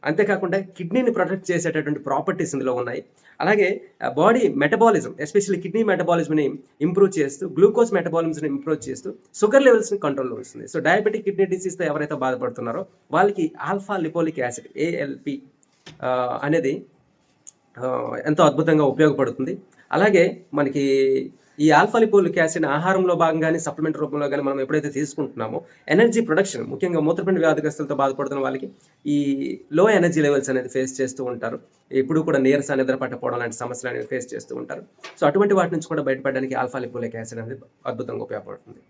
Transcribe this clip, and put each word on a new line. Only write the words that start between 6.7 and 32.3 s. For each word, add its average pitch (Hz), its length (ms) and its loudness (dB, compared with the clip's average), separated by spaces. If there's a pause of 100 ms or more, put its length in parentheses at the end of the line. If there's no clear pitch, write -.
ఇంప్రూవ్ 180 380 2
చేస్తూ, 147 300 -4
గ్లూకోజ్ 220 440 4
మెటబాలిజంని 165 560 -2
ఇంప్రూవ్ 143 400 -4
చేస్తూ, 185 260 -10 (200)
షుగర్ 233 280 4
లెవెల్స్‌ని 226 360 4
కంట్రోల్‌లో 135 380 -4
ఉంచుతుంది. - 300 -14
So, 160 140 -6
డయాబెటిక్ 208 440 2
కిడ్నీ 196 200 0
డిసీజ్‌తో 180 400 -4
ఎవరైతే 147 300 -2
బాధపడుతున్నారో 127 720 -4 (260)
వాళ్ళకి 180 480 0
ఆల్ఫా 196 360 -4
లిపోలిక్ 160 440 -4
యాసిడ్, 123 260 -6 (100)
ఏఎల్పి, 143 680 -6 (600)
ఆ, 123 400 -2
అనేది, 165 420 0 (960)
ఆ, 123 380 -4 (100)
ఎంతో 151 180 4
అద్భుతంగా 151 400 4
ఉపయోగపడుతుంది. 135 720 0 (340)
అలాగే 190 480 4 (140)
మనకి 135 800 0 (280)
ఈ 151 100 6
ఆల్ఫా 170 280 6
లిపోలిక్ 202 400 4
యాసిడ్ 160 280 2
ఆహారంలో 180 480 2
భాగంగానే, 160 440 2
సప్లిమెంట్ 156 400 -4
రూపంలో 147 300 -4
కానీ 143 140 -2
మనం 139 180 -2
ఎప్పుడైతే 147 300 -2
తీసుకుంటున్నామో, 139 720 -6 (260)
ఎనర్జీ 220 320 4
ప్రొడక్షన్, 170 460 -2
ముఖ్యంగా 175 340 -2
మూత్రపిండ 170 380 0
వ్యాధిగ్రస్తులతో 151 560 0
బాధపడుతున్న 135 480 -2
వాళ్ళకి 131 280 -6 (360)
ఈ 139 520 -2 (140)
లో 180 180 4
ఎనర్జీ 175 320 4
లెవెల్స్ 143 280 2
అనేది 127 180 -2
ఫేస్ 131 320 -4
చేస్తూ 131 240 -4
ఉంటారు. 123 360 -6 (320)
ఎప్పుడూ 135 300 2
కూడా 156 160 2